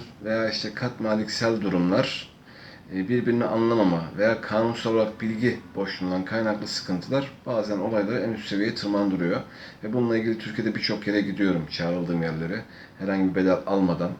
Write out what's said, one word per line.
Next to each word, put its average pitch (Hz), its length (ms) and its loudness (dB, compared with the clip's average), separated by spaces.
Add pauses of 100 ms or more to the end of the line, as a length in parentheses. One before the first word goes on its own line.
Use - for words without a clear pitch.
(240)
veya 110 260 0
işte 107 240 -4
kat - 260 -4
maliksel 110 600 0
durumlar, 90 680 2 (680)
e, 95 140 0
birbirini 120 360 2
anlamama 110 580 4 (140)
veya 110 240 4
kanunsal 113 540 0
olarak 107 260 0
bilgi 113 380 0 (160)
boşluğundan 92 500 -2
kaynaklı 107 420 -2
sıkıntılar 117 640 -2 (140)
bazen 104 320 -2
olayları 107 420 0
en 113 140 -2
üst 104 140 -8
seviyeye 107 280 0
tırmandırıyor. 101 680 0 (420)
Ve 107 100 -4
bununla 120 240 2
ilgili 110 200 0
Türkiye'de 107 380 -2
birçok - 320 -2
yere 104 140 4
gidiyorum, 92 500 0
çağrıldığım 85 520 0
yerlere. 82 380 -4 (380)
Herhangi 95 300 2
bir 90 60 0
bedel 92 220 6 (100)
almadan 90 520 2